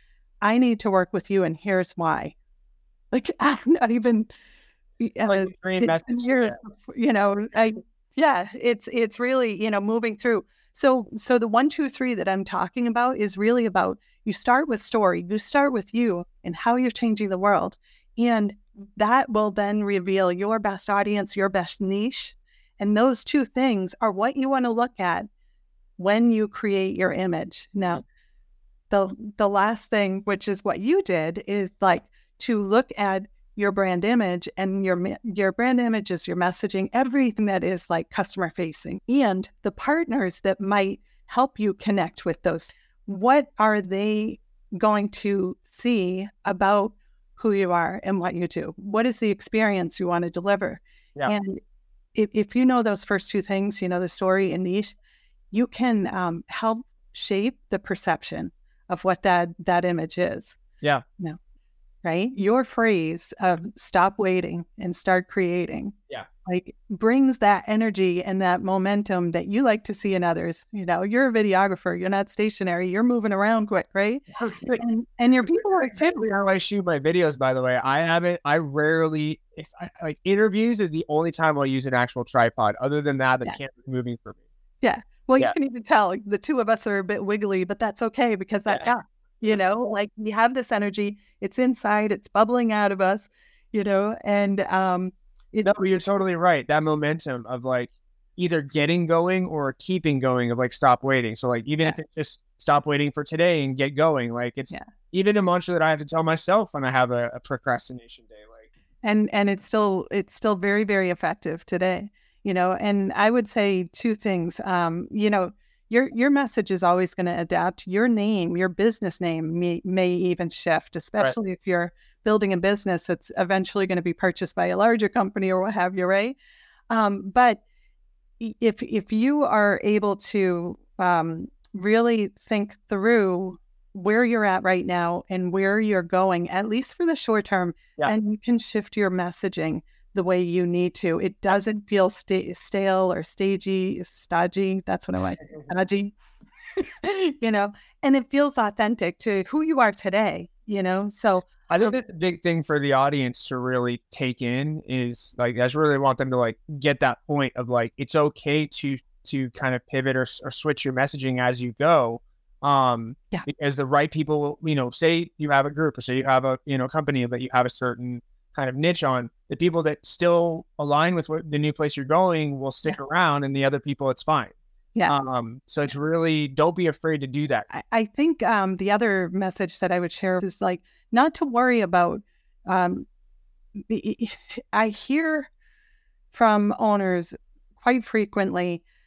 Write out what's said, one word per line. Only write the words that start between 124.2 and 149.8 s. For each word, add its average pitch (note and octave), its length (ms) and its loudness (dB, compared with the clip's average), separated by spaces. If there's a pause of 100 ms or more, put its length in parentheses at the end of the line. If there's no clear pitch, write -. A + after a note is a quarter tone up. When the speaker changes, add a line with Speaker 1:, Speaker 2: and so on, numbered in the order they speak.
Speaker 1:
by F3 120 0
a F3+ 100 -2
larger G#3+ 320 4
company G3 420 0
or F#3 120 2
what G3+ 120 -2
have F#3 240 -2
you, F3+ 80 0
right? G3+ 300 0 (540)
Um, G3+ 400 0
but B3 320 4 (800)
i-, A3 200 -8
if, A3 240 2
if G#3 280 -4
you C4+ 300 2
are G#3 400 2
able G#3 340 2
to, F3+ 640 -2 (220)
um, E3+ 480 0 (260)
really G#3+ 540 2 (100)
think G#3 380 -4 (120)
through F#3+ 680 0 (340)
where G#3 320 2
you're A#3 200 2
at F#3 180 0
right F#3 240 0
now F3 420 -2
and F#3 240 -2
where G3 280 2
you're G#3 220 2
going, F3+ 480 0
at G3+ 180 -2
least A#3+ 260 -4
for F4 100 -4
the E4 120 2
short G#3+ 300 0
term, F3+ 280 0 (240)
Speaker 2:
Yeah. D3 100 2
Speaker 1:
then G#3+ 220 0
you G#3+ 80 -4
can A#3 220 0
shift - 360 -6
your G3+ 140 2
messaging F3 680 -4 (340)
the F#3+ 100 -2
way F3+ 180 2
you F3 240 0
need F3 300 0
to. E3 240 -2
It G3 200 -4
doesn't G3+ 480 0
feel F#3+ 220 4
sta-, - 420 -4
stale F#3+ 600 0
or D#3+ 100 -4
stagey, F#3+ 800 -2
stodgy. F#3 800 -2
That's F#3 220 -4
what F3+ 80 -6
I F#3 60 -2
want. F#3 180 -4 (160)
Speaker 2:
<laughs> D3+ 160 -18
Speaker 1:
Stodgy. G3 480 4
<laughs> - 60 -20 (1160)
You A3+ 100 2
know, G#3 220 2 (300)
and C#4 140 6
it B3 140 0
feels C#4 280 2
authentic G#3 640 0
to G3 280 0
who D4+ 140 0
you D#4 180 2